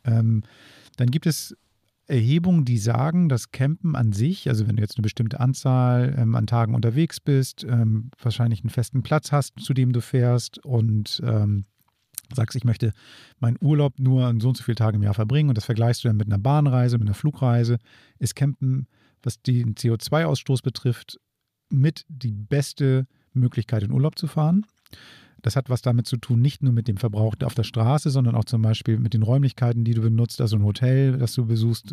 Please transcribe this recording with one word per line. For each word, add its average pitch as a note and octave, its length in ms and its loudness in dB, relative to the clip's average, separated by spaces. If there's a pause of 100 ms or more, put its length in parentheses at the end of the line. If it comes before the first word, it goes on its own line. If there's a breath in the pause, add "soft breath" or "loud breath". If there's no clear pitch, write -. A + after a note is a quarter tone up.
Ähm, A2+ 380 2 (540 soft breath)
dann B2 140 0
gibt D3+ 160 -2
es - 300 -4 (500)
Erhebungen, D3+ 600 2
die A#2+ 100 2
sagen, C3+ 540 0
dass B2 200 -2
Campen D3 460 -2
an A2+ 160 2
sich, C3 380 -2
also G#2+ 180 0
wenn G#2+ 80 0
du G#2+ 60 0
jetzt - 160 -4
eine A2+ 40 -2
bestimmte G#2+ 380 -2
Anzahl, B2+ 760 2
ähm, A2+ 160 2
an A2+ 120 0
Tagen A#2 280 0
unterwegs A#2+ 440 0
bist, - 460 -2
ähm, A2+ 460 0 (100)
wahrscheinlich A#2 420 -2
einen A#2 60 -4
festen B2 340 -4
Platz - 300 -2
hast, C#3+ 260 -2
zu - 140 -6
dem B2+ 220 2
du A#2+ 80 0
fährst A#2+ 640 -2
und, A2 580 -2
ähm, G#2 400 0 (720)
sagst, A2 220 -2
ich A#2+ 80 -6
möchte A#2 300 0 (460 loud breath)
meinen A#2+ 200 0
Urlaub C#3+ 380 2
nur B2+ 260 4
an A#2 160 0
so A#2 80 2
und B2+ 80 2
so - 80 -14
viele A#2 120 -2
Tage A2 200 0
im G#2 60 2
Jahr G#2 100 2
verbringen C3 380 2
und A2+ 80 2
das - 80 -6
vergleichst A#2 360 0
du B2 60 0
dann A2 80 2
mit G#2 120 -2
einer G#2 100 0
Bahnreise, B2 580 2
mit A2 100 0
einer G#2 80 0
Flugreise, A#2+ 600 0 (420 soft breath)
ist - 160 -4
Campen, C3+ 520 -2 (360)
was - 200 -8
den A#2+ 340 0
C A#2+ 140 -2
O A2+ 80 0
zwei D#3 260 -2
Ausstoß C#3 380 -2
betrifft, - 580 -6 (480)
mit D3 400 0
die B2+ 240 -8
beste C3 760 -2 (280)
Möglichkeit, A#2 480 0
in G2+ 100 -4
Urlaub C3+ 260 0
zu D#3+ 100 -6
fahren. E3 360 0 (800 loud breath)
Das - 140 -2
hat C3 120 -4
was B2 140 -2
damit A#2+ 240 0
zu B2+ 100 -4
tun, A#2 240 0
nicht C#3 220 0
nur C3 100 2
mit A2+ 160 0
dem G#2 80 -2
Verbrauch G#2+ 460 0
auf B2+ 120 -4
der A2+ 100 -2
Straße, B2 440 0
sondern C3 260 2
auch A2+ 100 0
zum A2+ 180 0
Beispiel A2 340 0
mit A2+ 160 0
den A2 120 2
Räumlichkeiten, A#2+ 600 0
die A#2 80 0
du A2+ 80 0
benutzt. A2+ 400 0
Also A2 160 0
ein G#2 80 2
Hotel, C3 540 2
das B2 160 -2
du B2 100 -2
besuchst, A2+ 480 -2